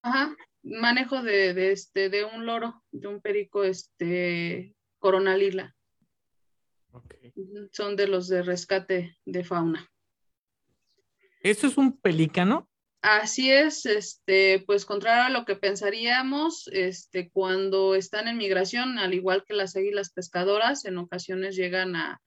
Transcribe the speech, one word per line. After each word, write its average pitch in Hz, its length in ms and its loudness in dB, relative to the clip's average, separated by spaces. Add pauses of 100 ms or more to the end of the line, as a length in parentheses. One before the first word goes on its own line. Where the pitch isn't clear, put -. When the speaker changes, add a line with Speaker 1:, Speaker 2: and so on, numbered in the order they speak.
Speaker 1:
Ajá, 269 320 0 (280)
manejo 247 600 -2
de, 196 300 2
de, 185 180 2
este, 190 380 -2
de 208 160 -2
un 226 200 -10
loro, 233 460 -6
de - 160 -14
un 202 140 -10
perico, 202 420 -4
este, 175 1120 -4 (240)
corona 190 360 2
lila. 196 400 -2 (1160)
Speaker 2:
Ok. 123 220 -20 (200)
Speaker 1:
Ujú, 202 360 -16
son 202 240 -6
de 196 120 2
los 185 200 0
de 180 160 0
rescate 180 840 -2
de 180 200 -4
fauna. 165 440 -2 (1500)
Speaker 2:
¿Eso - 280 2
es 262 100 2
un 269 200 4
pelícano? 180 720 2 (320)
Speaker 1:
Así 220 500 2
es, 302 340 4
este, 190 800 4
pues, 202 200 2
contrario 226 400 2
a 254 40 0
lo 247 160 -2
que 196 100 -2
pensaríamos, 233 1160 -2
este, 180 560 -4
cuando 190 640 0
están 214 340 -2
en 233 100 -4
migración, 214 600 -2
al 185 160 0
igual 185 320 0
que 214 80 -8
las 196 220 -2
águilas 196 360 -2
pescadoras, 202 760 -2
en 185 120 -6
ocasiones 185 580 -6
llegan 185 400 -2
a 156 320 -6